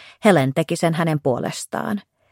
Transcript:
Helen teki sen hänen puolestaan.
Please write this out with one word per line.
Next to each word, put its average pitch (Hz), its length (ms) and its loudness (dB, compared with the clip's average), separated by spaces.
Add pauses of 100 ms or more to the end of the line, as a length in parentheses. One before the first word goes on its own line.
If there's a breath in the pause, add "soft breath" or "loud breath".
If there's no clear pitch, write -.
(260 loud breath)
Helen 139 280 4
teki - 220 -2
sen 165 180 0
hänen 160 260 -2
puolestaan. - 840 -4 (300)